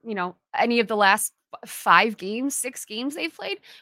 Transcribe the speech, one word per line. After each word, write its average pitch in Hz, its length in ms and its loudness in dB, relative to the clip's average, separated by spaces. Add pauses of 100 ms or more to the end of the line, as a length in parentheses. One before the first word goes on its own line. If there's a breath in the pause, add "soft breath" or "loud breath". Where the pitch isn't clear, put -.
you 226 100 -8
know, 185 220 -6 (180)
any 233 260 2
of 214 80 -2
the 226 80 -2
last 208 360 2 (300)
f-, - 80 -20
five 208 480 4
games, 233 360 -6
six - 300 -8
games 247 300 -8
they've 330 200 -8
played. - 260 -8 (220 loud breath)